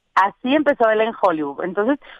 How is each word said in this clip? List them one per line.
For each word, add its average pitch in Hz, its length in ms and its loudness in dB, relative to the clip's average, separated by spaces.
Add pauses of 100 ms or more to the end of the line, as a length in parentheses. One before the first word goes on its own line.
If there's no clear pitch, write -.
(140)
Así 202 400 0
empezó 285 360 2
él 220 120 2
en 220 180 -2
Hollywood. 156 420 -2
Entonces, 208 360 -2 (220)